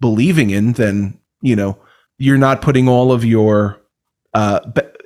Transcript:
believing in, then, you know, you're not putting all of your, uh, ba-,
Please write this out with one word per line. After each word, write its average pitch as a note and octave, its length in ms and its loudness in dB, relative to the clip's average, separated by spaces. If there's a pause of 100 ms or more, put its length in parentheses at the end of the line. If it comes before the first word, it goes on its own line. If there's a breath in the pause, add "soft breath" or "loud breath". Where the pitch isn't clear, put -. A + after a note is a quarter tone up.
believing A#2+ 480 0
in, G2+ 260 0
then, G2+ 440 -4 (240)
you B2 140 0
know, G2 220 -4 (380 soft breath)
you're C3+ 220 2
not C3+ 240 0
putting B2+ 260 2
all B2+ 240 2
of A#2 100 0
your, G#2+ 560 0 (540)
uh, G#2 280 -2
ba-, - 300 -6 (160)